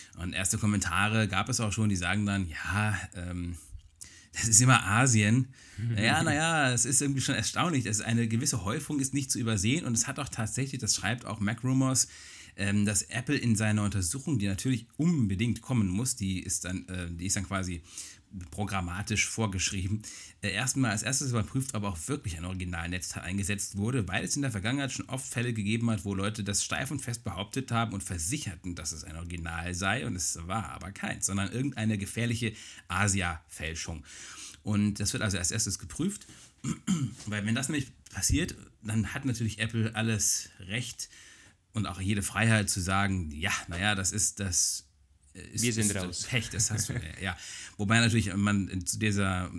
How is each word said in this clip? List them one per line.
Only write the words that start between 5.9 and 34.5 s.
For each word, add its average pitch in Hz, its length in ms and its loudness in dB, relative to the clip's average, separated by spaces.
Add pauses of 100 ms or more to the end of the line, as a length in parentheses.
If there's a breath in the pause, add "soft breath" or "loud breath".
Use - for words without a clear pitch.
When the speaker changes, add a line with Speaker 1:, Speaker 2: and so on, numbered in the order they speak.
Speaker 1:
Ja, 131 260 4
na 160 100 4
ja, 151 400 4
es 120 120 4
ist 127 180 2
irgendwie 139 180 2
schon 139 140 2
erstaunlich. 123 520 2
Es 107 120 0
ist - 60 -4
eine 117 240 4
gewisse 113 360 0
Häufung 143 360 -2
ist 135 120 -2
nicht 135 200 0
zu 110 80 -2
übersehen 113 440 2
und 120 100 0
es - 120 2
hat 139 140 -6
auch 135 80 -6
tatsächlich, 127 520 -4
das 107 140 0
schreibt 117 300 -2
auch 101 160 -6
Mac 104 240 -2
Rumors, 131 420 4 (500 loud breath)
ähm, 101 300 2
dass 104 160 2
Apple 127 340 -2
in 113 200 2
seiner 107 260 2
Untersuchung, 104 560 0
die 101 80 2
natürlich 113 400 0 (100)
unbedingt 117 640 2
kommen 110 260 2
muss, 110 260 0
die 95 240 -2
ist - 260 -4
dann, 90 240 -6
äh, 92 220 -6
die 85 160 -6
ist 95 80 0
dann 98 140 -2
quasi 90 340 -2 (680 loud breath)
programmatisch 98 760 -2
vorgeschrieben, 98 760 0 (400 loud breath)
äh, 101 80 0
erstmal 120 420 2
als 110 100 0
erstes 131 280 0
überprüft, 120 440 0
ob 104 80 -2
auch 101 240 -2
wirklich 107 320 -4
ein 87 60 -6
Originalnetzteil 90 800 -4
eingesetzt 101 520 -2
wurde, 113 300 0
weil 90 180 -2
es - 120 -2
in 143 60 0
der 131 100 0
Vergangenheit 127 400 -2
schon - 160 -8
oft 131 180 -6
Fälle 120 260 -2
gegeben 113 380 0
hat, 98 140 0
wo 101 100 -2
Leute 101 300 -2
das 98 200 0
steif 131 280 -4
und 143 80 -4
fest 117 240 -8
behauptet 104 480 -6
haben 117 200 0
und 98 120 -6
versicherten, 87 720 -6
dass 76 160 -6
es 78 100 -10
ein 78 140 -12
Original 85 580 -6
sei 98 320 0
und 107 80 -2
es 87 320 -4
war 95 240 -4
aber 85 220 -10
keins, - 340 -4
sondern 98 240 0
irgendeine 110 480 0
gefährliche 113 540 -2 (340 loud breath)
Asia-Fälschung. 87 1200 -2 (580 loud breath)